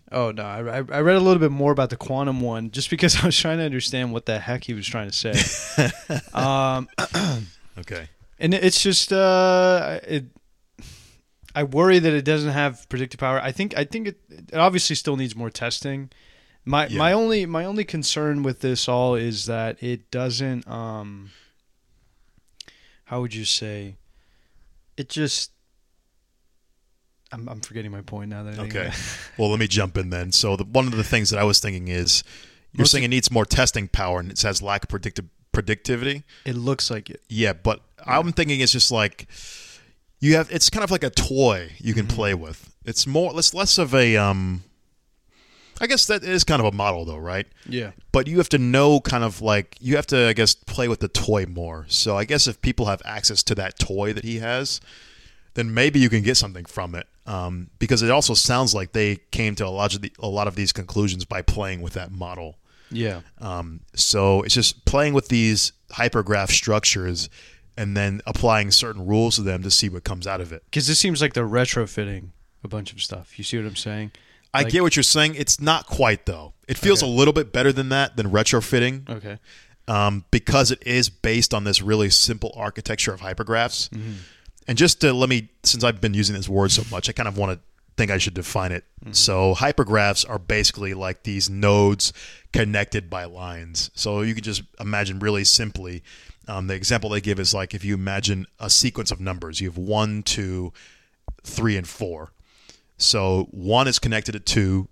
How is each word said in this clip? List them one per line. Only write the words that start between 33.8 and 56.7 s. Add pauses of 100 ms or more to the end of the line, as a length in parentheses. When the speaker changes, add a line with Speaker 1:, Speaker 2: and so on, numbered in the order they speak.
Speaker 2:
power
and
it
says
lack
of
predicti-, (260)
predictivity. (220)
Speaker 1:
It
looks
like
it.
Speaker 2:
Yeah,
but (240)
Speaker 1:
Yeah.
Speaker 2:
I'm
thinking
it's
just
like, (920)
you
have,
it's
kind
of
like
a
toy
you
can
Speaker 1:
Mm-hmm.
Speaker 2:
play
with. (100)
It's
more,
it's
less
of
a,
um, (1160)
I
guess
that
is
kind
of
a
model
though,
right? (220)
Speaker 1:
Yeah. (200)
Speaker 2:
But
you
have
to
know
kind
of,
like,
you
have
to,
I
guess,
play
with
the
toy
more.
So
I
guess
if
people
have
access
to
that
toy
that
he
has, (760)
then
maybe
you
can
get
something
from